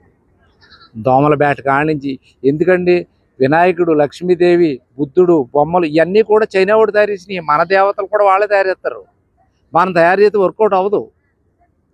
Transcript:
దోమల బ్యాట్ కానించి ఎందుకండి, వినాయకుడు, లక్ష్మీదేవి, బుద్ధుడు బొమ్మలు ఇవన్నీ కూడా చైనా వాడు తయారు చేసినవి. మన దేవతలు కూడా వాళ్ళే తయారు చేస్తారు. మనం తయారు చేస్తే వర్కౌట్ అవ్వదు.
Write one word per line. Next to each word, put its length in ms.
దోమల 380
బ్యాట్ 260
కానించి 580
ఎందుకండి, 640
వినాయకుడు, 520
లక్ష్మీదేవి, 880
బుద్ధుడు 560
బొమ్మలు 300
ఇవన్నీ 380
కూడా 240
చైనా 200
వాడు 140
తయారు 200
చేసినవి. 300
మన 220
దేవతలు 440
కూడా 180
వాళ్ళే 220
తయారు 220
చేస్తారు. 360
మనం 180
తయారు 280
చేస్తే 180
వర్కౌట్ 360
అవ్వదు. 360